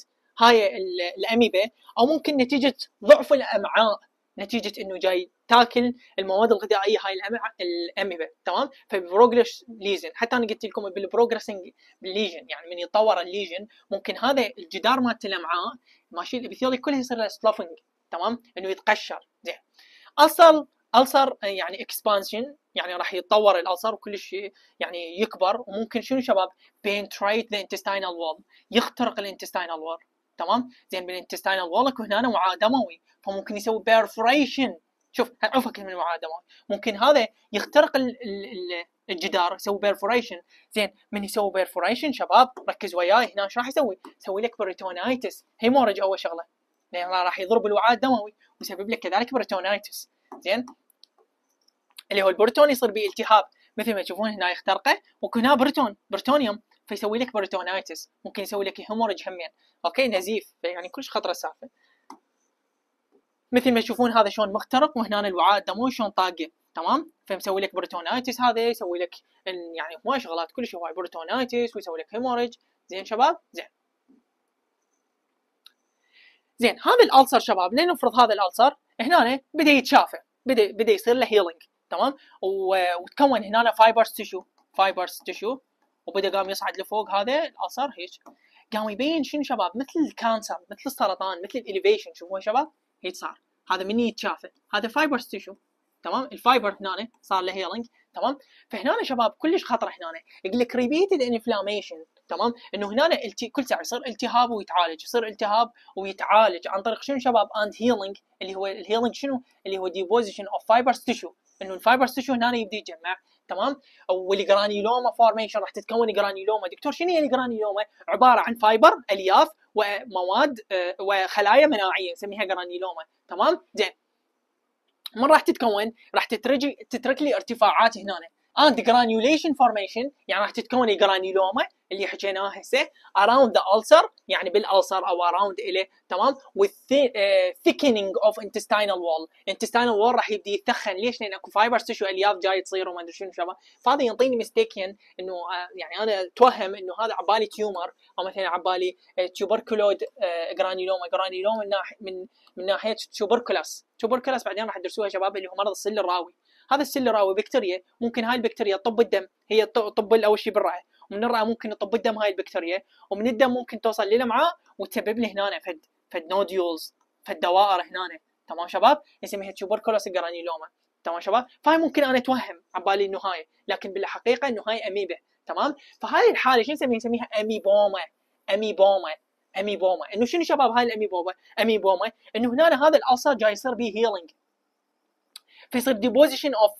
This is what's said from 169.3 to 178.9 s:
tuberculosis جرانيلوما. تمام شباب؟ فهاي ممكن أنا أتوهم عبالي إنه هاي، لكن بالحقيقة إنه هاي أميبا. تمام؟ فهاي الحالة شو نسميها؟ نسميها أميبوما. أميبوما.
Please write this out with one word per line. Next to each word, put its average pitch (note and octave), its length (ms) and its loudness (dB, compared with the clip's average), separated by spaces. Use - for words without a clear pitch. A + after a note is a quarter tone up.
tuberculosis G#3 580 -2
جرانيلوما. E3+ 580 -6
تمام E3+ 160 -4
شباب؟ A3 260 0
فهاي D#4 160 4
ممكن D#4 260 2
أنا C4 140 2
أتوهم B3 460 -2
عبالي G3 300 0
إنه F#3+ 140 -6
هاي، F3+ 280 -6
لكن F#3+ 260 -6
بالحقيقة A3+ 540 -2
إنه A3 200 -4
هاي A3 200 -4
أميبا. F#3+ 280 -4
تمام؟ A3 300 -2
فهاي D#4+ 280 4
الحالة A#3+ 340 4
شو A#3 80 -4
نسميها؟ C4+ 260 -2
نسميها A#3+ 300 -6
أميبوما. G3+ 600 0
أميبوما. G3 640 2